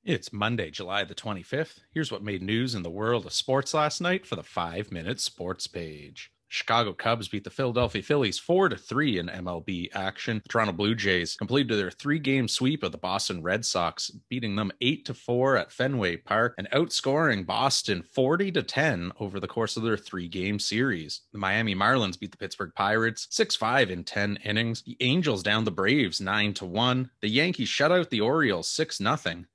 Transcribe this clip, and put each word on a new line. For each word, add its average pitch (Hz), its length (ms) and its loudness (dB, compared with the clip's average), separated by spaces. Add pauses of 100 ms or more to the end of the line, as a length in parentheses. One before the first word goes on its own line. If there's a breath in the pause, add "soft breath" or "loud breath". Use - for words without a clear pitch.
It's 175 300 -2
Monday, 104 380 0
July 95 340 -2
the 92 100 -10
twenty-fifth. 110 680 -6 (120)
Here's 156 180 -4
what 101 120 -8
made 101 200 -4
news 117 320 0
in 101 80 -4
the 85 60 -6
world 104 380 0
of - 80 -10
sports 135 400 0
last 151 260 2
night 180 240 0
for - 100 -6
the 113 80 4
five-minute 87 800 -4
sports - 460 -4
page. 76 680 -12 (160)
Chicago 113 460 2
Cubs 113 340 0
beat 101 160 -6
the - 60 -10
Philadelphia 120 520 0
Phillies 135 360 2
four 185 320 4
to 127 80 -4
three 127 400 0
in 85 100 -4
M 90 180 -8
L 87 140 -4
B 87 320 -6
action. 98 500 -2
The - 60 -20
Toronto 110 240 2
Blue 104 220 2
Jays 95 420 0
completed 117 400 0
their 95 140 0
three-game 135 580 0
sweep 135 340 2
of 90 100 -2
the - 60 -12
Boston 95 440 -2
Red 98 240 0
Sox, - 440 -2 (200)
beating 117 260 -2
them 104 240 0
eight 143 240 2
to - 80 -6
four 123 460 2
at 87 120 0
Fenway 120 460 0
Park 113 400 2
and 98 140 -8
outscoring 135 760 2
Boston 104 580 0
forty 165 500 2
to 160 100 2
ten 104 580 0
over 101 180 -6
the 95 80 -4
course - 300 -2
of 113 60 -2
their 110 160 0
three-game 92 640 -4
series. 104 600 -2 (140)
The 104 40 -10
Miami 101 360 0
Marlins 101 440 2
beat 104 120 -10
the - 80 -20
Pittsburgh 95 360 -8
Pirates 110 540 0
six - 260 0
five 117 360 2
in 87 140 -6
ten 101 400 -2
innings. 113 360 0
The - 200 -14
Angels 127 420 2
downed 107 240 2
the 107 40 0
Braves 101 520 2
nine 101 320 0
to 95 100 -8
one. 123 460 0 (100)
The 104 80 -2
Yankees 131 400 0
shut 151 240 4
out 180 160 2
the 110 140 0
Orioles 113 440 2
six - 320 -4
nothing. 95 460 -2 (100)